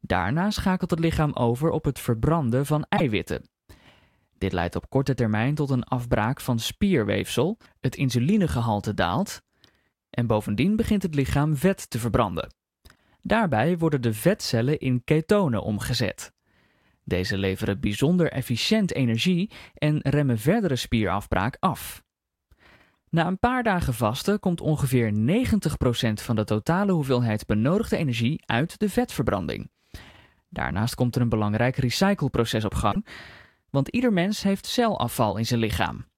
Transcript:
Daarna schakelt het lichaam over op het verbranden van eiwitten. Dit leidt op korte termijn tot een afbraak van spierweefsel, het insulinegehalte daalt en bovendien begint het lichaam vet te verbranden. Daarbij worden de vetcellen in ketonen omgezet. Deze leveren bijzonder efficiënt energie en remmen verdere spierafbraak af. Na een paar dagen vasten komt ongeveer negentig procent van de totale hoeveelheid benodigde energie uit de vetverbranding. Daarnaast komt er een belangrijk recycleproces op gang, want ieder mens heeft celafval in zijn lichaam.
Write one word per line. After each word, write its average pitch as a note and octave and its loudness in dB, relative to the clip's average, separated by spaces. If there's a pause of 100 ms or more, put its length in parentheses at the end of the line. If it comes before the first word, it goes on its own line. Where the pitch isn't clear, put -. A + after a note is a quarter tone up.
Daarna A#2+ 0
schakelt F#3 0
het E3 0
lichaam D#3+ 2
over B2 0
op - -2
het C#3 -2
verbranden C3 0
van D3+ 0
eiwitten. G#2 0 (1000)
Dit F#2 0
leidt F2 -2
op - -8
korte C3+ 0
termijn A#2 0
tot D3 -2
een B2+ 0
afbraak A#2+ -2
van A#2+ -2
spierweefsel, B2 0 (220)
het - -4
insulinegehalte B2 0
daalt F#2 -2 (680)
en A#2+ -2
bovendien A2+ 2
begint G#3+ 0
het E3 -4
lichaam C#3+ 2
vet F#3 0
te A#2+ -6
verbranden. G2+ -2 (680)
Daarbij F3 2
worden D3+ 2
de A#2 2
vetcellen C3 0
in B2+ 0
ketonen D#3 2
omgezet. G#2+ -4 (720)
Deze F#2+ -2
leveren G2 -2
bijzonder D3 2
efficiënt E3 0
energie C#3+ 0 (240)
en D3+ 0
remmen C#3 2
verdere D#3+ 0
spierafbraak G2+ -2
af. - -4 (1080)
Na E3 2
een F#3 -2
paar B3 2
dagen F3+ 0
vasten B2+ 0
komt F3 -2
ongeveer B2+ 0
negentig F3 0
procent A2+ 0
van A#2 -2
de G#2+ 2
totale E3+ 0
hoeveelheid B2 0
benodigde D3+ 0
energie B2 -2
uit C3 -2
de G#3 0
vetverbranding. F#2 -2 (800)
Daarnaast F2 -4
komt B2 0
er B2 2
een A#2+ 2
belangrijk A2 0
recycleproces B2 0
op G#2 -2
gang, G#2+ 0 (680)
want C#3 0
ieder B3 0
mens F#3+ 0
heeft G3 -2
celafval B2+ 0
in A2+ -2
zijn A#2 0
lichaam. G#2 -2 (120)